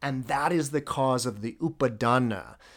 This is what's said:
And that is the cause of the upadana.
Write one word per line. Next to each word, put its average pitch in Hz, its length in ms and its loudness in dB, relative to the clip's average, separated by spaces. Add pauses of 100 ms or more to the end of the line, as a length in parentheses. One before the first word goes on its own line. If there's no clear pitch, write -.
And 131 280 -4
that 147 240 2
is 151 180 0
the 147 100 0
cause 131 460 0
of 104 160 -6
the 113 180 -6
upadana. 120 960 0 (220)